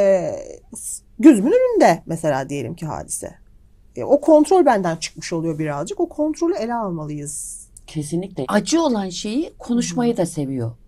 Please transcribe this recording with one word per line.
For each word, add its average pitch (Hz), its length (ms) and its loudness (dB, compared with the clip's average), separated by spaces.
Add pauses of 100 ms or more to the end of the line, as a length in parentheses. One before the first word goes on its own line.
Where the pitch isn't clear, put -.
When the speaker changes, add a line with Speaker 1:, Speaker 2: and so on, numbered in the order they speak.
(760)
Speaker 1:
s-, - 280 -14 (160)
gözümün 226 320 8
önünde 440 540 4
mesela 147 440 -2
diyelim 143 260 -6
ki 170 100 -12
hadise. - 500 -10 (600)
E, 240 80 -8
o 285 180 2
kontrol 311 440 6
benden 190 300 2
çıkmış - 380 -10
oluyor 160 260 -4
birazcık. 156 400 -6
O 349 100 0
kontrolü 311 460 -2
ele 233 180 -4
almalıyız. 151 840 -8 (280)
Speaker 2:
Kesinlikle. 165 600 -6
Acı 208 340 0
olan 220 280 0
şeyi 214 500 -6
konuşmayı 240 520 -2
Speaker 1:
Hı - 20 0
hı. 233 40 -4
Speaker 2:
da 254 80 0
seviyor 131 460 -6 (160)